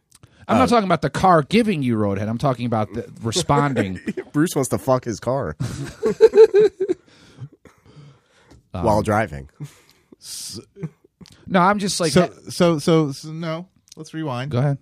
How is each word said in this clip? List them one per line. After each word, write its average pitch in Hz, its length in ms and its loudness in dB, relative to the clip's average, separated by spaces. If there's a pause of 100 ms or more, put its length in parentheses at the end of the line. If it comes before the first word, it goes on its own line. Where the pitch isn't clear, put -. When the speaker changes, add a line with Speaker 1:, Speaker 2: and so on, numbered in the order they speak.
(480)
Speaker 1:
I'm 226 100 2
not 262 60 4
Speaker 2:
Uh, 220 120 2
Speaker 1:
talking 214 80 2
about 180 180 0
the 143 80 -2
car 175 320 4
giving 202 400 0
you 120 140 0
roadhead. 101 320 -2
I'm 113 100 -4
talking 123 280 -2
about 110 260 -2
the 110 240 -10
Speaker 3:
<laughs> 117 60 -18
Speaker 1:
responding. 120 760 -2 (180)
Speaker 2:
<laughs> - 160 -12
Bruce 156 220 0
wants 135 140 -2
to 117 100 -2
fuck 127 260 -2
his 107 140 -8
car 117 420 -6
<laughs> 123 60 -6 (3000)
Speaker 1:
Um, 90 100 -6
Speaker 2:
while 107 180 2
driving. 95 460 -2 (720)
Speaker 3:
S-, - 400 -14 (840)
Speaker 1:
No, 180 140 0
I'm 196 180 4
just 190 220 -4
like, 160 120 0
Speaker 3:
so, 160 100 6
Speaker 1:
ha- 160 100 -2 (180)
Speaker 3:
so, 170 280 2
so, 160 340 0
so, 156 200 -16
no. 165 360 -10 (280)
Let's 160 160 -18
rewind. 143 380 -8
Speaker 1:
Go 123 80 -4
ahead. 139 240 0